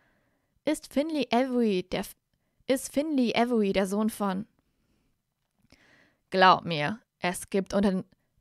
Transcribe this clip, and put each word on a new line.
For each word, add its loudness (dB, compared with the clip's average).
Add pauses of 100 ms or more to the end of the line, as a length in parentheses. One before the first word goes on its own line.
(640)
„Ist -4
Finley -2
Avery 0
der -6
F-, -14 (500)
ist -2
Finley 0
Avery 2
der 0
Sohn -2
von?“ -4 (1800)
„Glaub 6
mir, -4 (280)
es -8
gibt -4
unter 2
den, -2 (380)